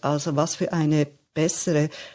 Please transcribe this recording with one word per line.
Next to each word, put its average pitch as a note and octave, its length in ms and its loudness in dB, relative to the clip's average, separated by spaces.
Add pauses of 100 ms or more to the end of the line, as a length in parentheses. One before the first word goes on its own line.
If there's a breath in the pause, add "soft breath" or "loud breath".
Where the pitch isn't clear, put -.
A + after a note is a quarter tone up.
Also C#3+ 340 0
was D3+ 180 0
für - 160 -4
eine D3+ 340 2 (280)
bessere D#3 560 0 (260 loud breath)